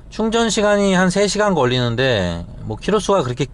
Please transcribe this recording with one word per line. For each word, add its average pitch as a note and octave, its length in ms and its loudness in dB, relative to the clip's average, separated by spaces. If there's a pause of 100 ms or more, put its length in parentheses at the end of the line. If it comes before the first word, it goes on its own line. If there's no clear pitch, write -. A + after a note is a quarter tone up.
충전 A3+ 400 0
시간이 G3+ 440 2
한 F#3 160 4
세 G3 180 2
시간 G3+ 260 0
걸리는데 A#2+ 920 0 (180)
뭐 G#2 140 -8
키로수가 G3 460 0
그렇게 B2 300 -4